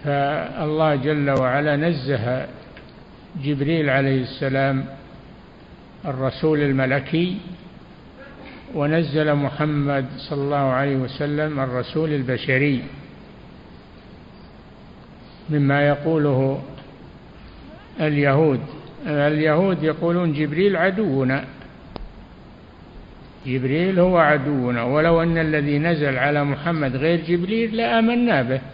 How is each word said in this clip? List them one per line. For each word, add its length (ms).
فالله 920
جل 340
وعلا 460
نزه 720
جبريل 460
عليه 320
السلام 640
الرسول 540
الملكي، 760
ونزل 600
محمد 680
صلى 240
الله 160
عليه 380
وسلم 640
الرسول 540
البشري، 720
مما 380
يقوله 760
اليهود. 600
اليهود 760
يقولون: 500
"جبريل 420
عدونا، 680
جبريل 540
هو 180
عدونا، 680
ولو 400
أن 140
الذي 420
نزل 380
على 260
محمد 520
غير 320
جبريل 500
لآمنا 640
به 200